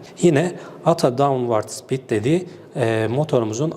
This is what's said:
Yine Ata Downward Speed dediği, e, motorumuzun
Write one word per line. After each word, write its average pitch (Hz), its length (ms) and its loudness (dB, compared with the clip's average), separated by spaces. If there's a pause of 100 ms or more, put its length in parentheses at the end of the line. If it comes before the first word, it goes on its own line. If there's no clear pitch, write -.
(200)
Yine 143 340 4 (300)
Ata 156 320 2
Downward 123 520 0
Speed - 400 -8
dediği, 131 380 0 (280)
e, 113 340 0
motorumuzun 127 680 0